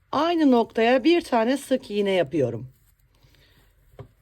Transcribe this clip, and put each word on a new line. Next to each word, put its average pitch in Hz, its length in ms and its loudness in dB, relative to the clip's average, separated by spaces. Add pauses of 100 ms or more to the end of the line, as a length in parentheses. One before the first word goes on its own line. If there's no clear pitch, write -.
(120)
Aynı 320 400 2
noktaya 233 520 2
bir 339 180 2
tane 247 360 0
sık 262 340 -4
iğne 202 200 -2
yapıyorum. 131 560 -2 (1500)